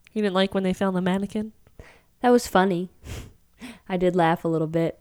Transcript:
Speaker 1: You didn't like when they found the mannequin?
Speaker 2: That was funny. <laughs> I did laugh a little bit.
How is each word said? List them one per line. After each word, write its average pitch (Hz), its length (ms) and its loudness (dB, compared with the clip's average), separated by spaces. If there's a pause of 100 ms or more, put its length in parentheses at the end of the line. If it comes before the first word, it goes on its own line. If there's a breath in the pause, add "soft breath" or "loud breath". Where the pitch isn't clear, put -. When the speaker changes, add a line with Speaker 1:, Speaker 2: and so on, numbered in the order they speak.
(120)
Speaker 1:
You 214 100 -4
didn't 196 120 0
like 190 200 0
when 196 100 -2
they 185 80 0
found 190 240 -2
the 180 60 -2
mannequin? 202 500 -4 (680 loud breath)
Speaker 2:
That 247 100 4
was 240 160 4
funny. 185 480 0
<laughs> - 920 -18
I 190 80 -2
did 180 200 2
laugh 170 280 2
a 170 40 -2
little 160 180 0
bit. 165 340 -2